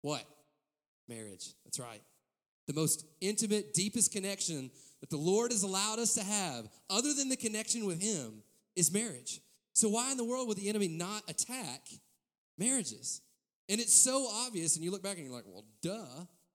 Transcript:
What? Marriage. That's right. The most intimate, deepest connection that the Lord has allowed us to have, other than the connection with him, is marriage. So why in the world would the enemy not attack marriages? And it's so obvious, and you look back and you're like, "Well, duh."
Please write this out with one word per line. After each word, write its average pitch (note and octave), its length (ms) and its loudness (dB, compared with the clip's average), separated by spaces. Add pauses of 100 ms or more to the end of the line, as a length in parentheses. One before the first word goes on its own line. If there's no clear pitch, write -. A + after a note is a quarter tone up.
What? C#3+ 220 -2 (840)
Marriage. G#2+ 460 -12 (100)
That's - 140 -6
right. A#2 240 -12 (640)
The D3+ 60 -4
most D3+ 340 0 (140)
intimate, G#3 540 0
deepest G#3 360 2
connection F#3+ 640 -4 (280)
that - 100 -14
the D#3 60 -2
Lord G3+ 360 4
has G3+ 100 2
allowed G3+ 380 2
us A3+ 140 4
to G#3 100 0
have, F3 440 -2 (220)
other B3 240 2
than C4+ 140 0
the C4 80 2
connection A3 500 -2
with F3 160 0
him, B2+ 400 -2 (320)
is E3 180 4
marriage. G3 480 -4 (320)
So A3 160 6
why A#3 220 2
in C4+ 60 0
the A#3+ 80 0
world B3 240 -2
would G#3 80 0
the G3 120 -2
enemy G#3 200 2
not F3 400 -4
attack E3 580 -6 (720)
marriages? G#3 600 -2 (480)
And G#3 120 2
it's A3+ 140 6
so C4 340 8
obvious, G#3 460 0
and D#3+ 100 -2
you F3 60 0
look F#3+ 140 -4
back G3 120 -4
and D#3+ 80 -10
you're B2+ 100 -10
like, A2+ 120 -12
"Well, G2+ 180 -18 (160)
duh." E3+ 440 -6 (300)